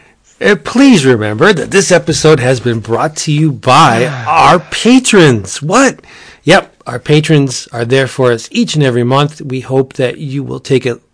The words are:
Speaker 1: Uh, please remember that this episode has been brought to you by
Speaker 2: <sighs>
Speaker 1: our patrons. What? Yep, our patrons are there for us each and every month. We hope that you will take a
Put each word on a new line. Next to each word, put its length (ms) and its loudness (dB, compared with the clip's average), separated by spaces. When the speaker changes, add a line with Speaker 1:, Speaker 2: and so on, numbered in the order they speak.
Speaker 1:
Uh, 240 0
please 420 4
remember 460 0
that 180 -4
this 220 0
episode 480 2
has 180 0
been 220 -4
brought 380 -4
to 140 -4
you 200 0
by 540 2
Speaker 2:
<sighs> 200 -8
Speaker 1:
our 320 2
patrons. 1040 2
What? 380 0
Yep, 440 0
our 120 -10
patrons 680 0
are 180 -8
there 200 0
for 240 0
us 220 -4
each 220 -2
and 100 0
every 180 0
month. 380 -2
We 200 -10
hope 340 -4
that 240 -4
you 260 -8
will 160 -10
take 240 -2
a 160 -6